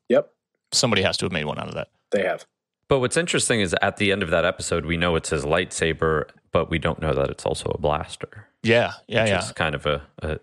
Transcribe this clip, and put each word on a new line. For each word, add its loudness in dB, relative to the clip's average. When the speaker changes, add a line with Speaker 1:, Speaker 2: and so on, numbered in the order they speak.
Speaker 1:
Yep. 2
Speaker 2:
Somebody 2
has 2
to -2
have -2
made -2
one -6
out -8
of -10
that. -8
Speaker 1:
They 2
have. -4
Speaker 3:
But 4
what's 0
interesting 0
is 0
at 0
the 2
end 0
of -4
that 2
episode, -2
we 0
know 2
it's -2
his -2
lightsaber, 0
but 2
we -2
don't -2
know 0
that 0
it's -6
also -2
a -4
blaster. -4
Speaker 2:
Yeah, 4
yeah, 0
Speaker 3:
Which 2
Speaker 2:
yeah. 2
Speaker 3:
is -6
kind -2
of -4
a, 0
a, -4